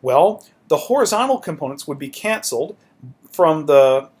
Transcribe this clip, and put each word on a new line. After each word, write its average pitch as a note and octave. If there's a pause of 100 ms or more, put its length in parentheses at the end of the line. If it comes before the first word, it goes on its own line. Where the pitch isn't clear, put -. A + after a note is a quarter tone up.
Well, D3+ (220)
the D3+
horizontal A#3+
components C#3
would C#3+
be C#3
canceled C3+ (520)
from D#3
the C3+ (120)